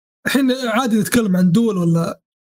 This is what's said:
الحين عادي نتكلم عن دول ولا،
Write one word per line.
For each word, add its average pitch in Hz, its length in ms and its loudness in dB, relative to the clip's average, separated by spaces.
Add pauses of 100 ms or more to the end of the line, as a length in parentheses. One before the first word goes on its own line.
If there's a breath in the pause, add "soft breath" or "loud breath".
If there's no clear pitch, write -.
(260)
الحين 262 260 0
عادي 240 480 -2
نتكلم 202 360 0
عن 185 160 2
دول 220 240 2
ولا، 170 440 -2 (220)